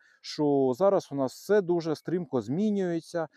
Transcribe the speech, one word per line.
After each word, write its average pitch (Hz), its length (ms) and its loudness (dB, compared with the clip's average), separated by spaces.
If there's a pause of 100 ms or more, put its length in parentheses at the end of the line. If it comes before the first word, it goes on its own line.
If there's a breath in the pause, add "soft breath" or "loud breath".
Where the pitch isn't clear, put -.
(220 soft breath)
що 139 540 2
зараз 185 360 2
у 143 40 -8
нас 131 180 -2
все 202 280 2
дуже 165 340 -2
стрімко 151 460 -4
змінюється. 170 960 -2